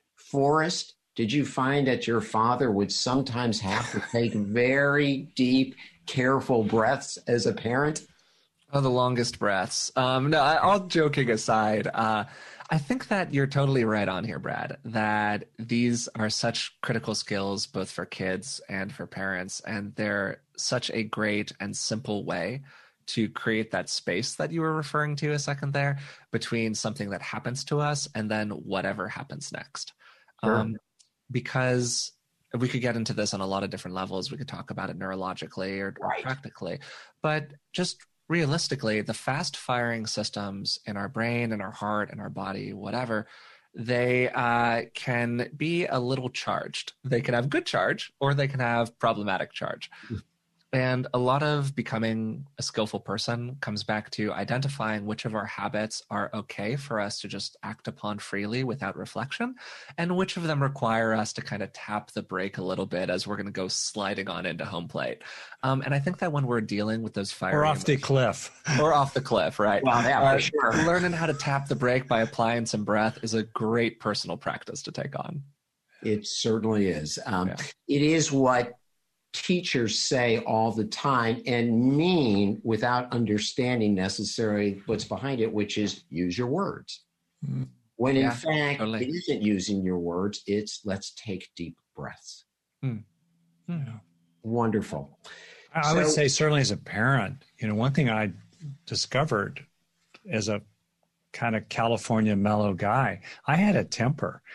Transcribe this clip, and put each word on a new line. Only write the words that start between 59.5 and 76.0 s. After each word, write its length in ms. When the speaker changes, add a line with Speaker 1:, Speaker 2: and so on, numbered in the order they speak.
Speaker 2:
and 180
which 200
of 60
them 180
require 540
us 200
to 80
kind 200
of 120
tap 360
the 140
brake 340
a 60
little 220
bit 220
as 160
we're 120
gonna 160
go 160
sliding 600
on 180
into 180
home 240
plate. 340
Um, 200
and 120
I 60
think 180
that 140
when 120
we're 160
dealing 420
with 120
those 160
fiery 240
Speaker 3:
Or 120
off 180
the 80
Speaker 2:
emotions 160
Speaker 3:
cliff. 580
<laughs> 140
Speaker 2:
Or 140
off 200
the 60
cliff, 400
right. 240
Speaker 1:
Well, 180
yeah, 160
for 200
Speaker 2:
Uh, 340
Speaker 1:
sure. 120
Speaker 2:
learning 280
how 140
to 80
tap 340
the 80
brake 320
by 140
applying 440
some 160
breath 400
is 120
a 100
great 560
personal 360
practice 460
to 80
take 260
on. 280